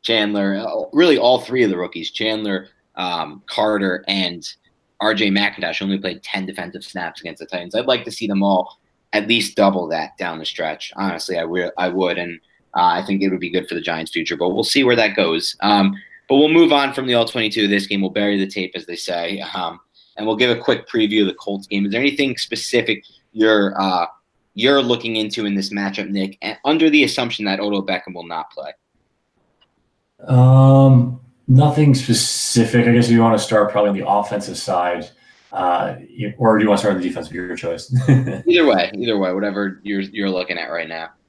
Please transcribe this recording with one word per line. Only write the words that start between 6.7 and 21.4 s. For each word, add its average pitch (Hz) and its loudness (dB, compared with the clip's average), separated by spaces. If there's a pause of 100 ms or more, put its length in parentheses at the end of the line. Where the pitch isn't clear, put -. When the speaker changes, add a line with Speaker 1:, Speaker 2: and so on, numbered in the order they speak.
Speaker 1:
snaps 87 -12
against 82 -14
the 82 -16
Titans. 87 -10
I'd 117 -2
like 127 -2
to 117 -12
see 110 -8
them 98 0
all 95 0 (320)
at 107 0
least 113 0
double 98 2
that 80 -6
down 85 -8
the 78 -10
stretch. 78 -8
Honestly, 92 -4
I 85 -2
will, 87 -4
I 90 -2
would, 87 -2
and, 85 -8 (340)
uh, 85 0
I 87 2
think 98 0
it 98 0
would 90 -2
be 85 -6
good 90 -2
for 87 -8
the 82 -6
Giants' 80 -6
future, 82 -6
but 90 0
we'll 95 -2
see 139 0
where 123 2
that 107 0
goes. 101 -2
Um, 98 2 (340)
but 135 4
we'll 151 6
move 160 6
on 139 2
from 131 -6
the 123 0
All 117 4
twenty-two. 110 -2
This 98 0
game, 98 -2
we'll 95 -2
bury 101 0
the 95 -2
tape, 95 -6
as 87 -10
they 87 -10
say, 87 -6 (140)
um, 87 -6 (380)
and 107 -6
we'll 110 0
give 123 2
a 117 0
quick - -2
preview 110 2
of 98 4
the 90 -4
Colts 101 -8